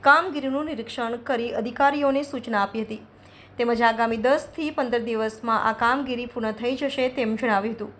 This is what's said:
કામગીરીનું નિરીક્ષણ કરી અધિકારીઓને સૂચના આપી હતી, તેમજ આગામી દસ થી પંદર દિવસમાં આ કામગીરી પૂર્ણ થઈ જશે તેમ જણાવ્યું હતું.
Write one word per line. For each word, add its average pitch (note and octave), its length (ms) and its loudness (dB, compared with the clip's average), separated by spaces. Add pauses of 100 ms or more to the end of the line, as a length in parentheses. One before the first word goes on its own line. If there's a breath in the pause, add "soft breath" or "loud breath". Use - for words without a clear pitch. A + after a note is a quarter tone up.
કામગીરીનું D4 640 4
નિરીક્ષણ A3+ 580 -6
કરી A#3 320 -2
અધિકારીઓને C#4 680 2
સૂચના A#3 400 -2
આપી G#3+ 240 -4
હતી, G#3+ 140 -10 (560 loud breath)
તેમજ A#3 320 2
આગામી A3+ 340 0
દસ C#4+ 320 2
થી D#4 160 -4
પંદર A#3+ 320 0
દિવસમાં A3 640 0
આ A3 80 -2
કામગીરી B3 560 0
પૂર્ણ A3 300 -4
થઈ B3+ 140 0
જશે C4+ 340 0
તેમ A#3 240 -2
જણાવ્યું G#3+ 420 0
હતું. - 220 -10